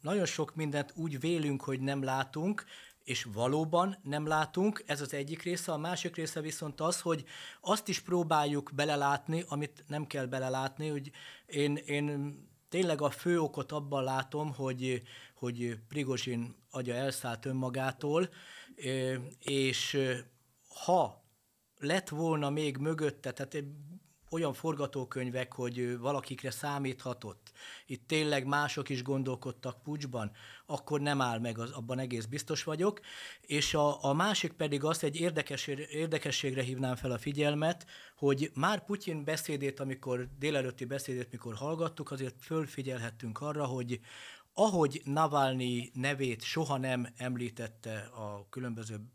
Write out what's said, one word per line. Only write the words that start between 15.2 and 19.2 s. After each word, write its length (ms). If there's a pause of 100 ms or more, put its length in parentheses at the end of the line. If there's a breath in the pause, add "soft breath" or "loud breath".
hogy 440 (100)
Prigozsin 640 (160)
agya 240
elszállt 520
önmagától, 840 (480 loud breath)
ö, 380 (240)